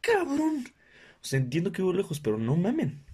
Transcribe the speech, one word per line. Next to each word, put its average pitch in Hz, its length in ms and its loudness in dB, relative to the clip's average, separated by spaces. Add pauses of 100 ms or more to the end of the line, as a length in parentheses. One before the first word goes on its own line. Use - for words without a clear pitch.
cabrón! 311 680 2 (540)
O - 20 -20
sea, - 140 -2
entiendo 147 340 0
que 180 100 -4
vivo 185 100 2
lejos, 175 280 -2
pero 107 180 0
no 113 180 0
mamen. 190 560 0